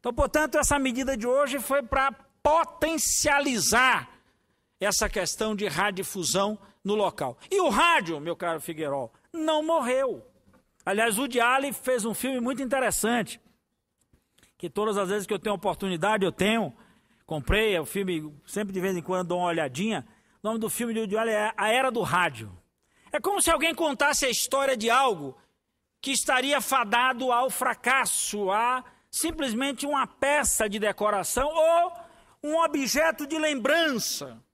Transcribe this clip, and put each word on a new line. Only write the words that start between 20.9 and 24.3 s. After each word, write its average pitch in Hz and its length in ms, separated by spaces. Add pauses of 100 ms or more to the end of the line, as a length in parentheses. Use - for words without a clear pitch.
de 220 80
Woody 208 160
Allen 220 180
é 214 220
A 208 140
Era 254 200
do 226 120
Rádio. 139 500 (580)
É 294 80
como 370 220
se 330 100
alguém 320 240
contasse 285 520
a 254 40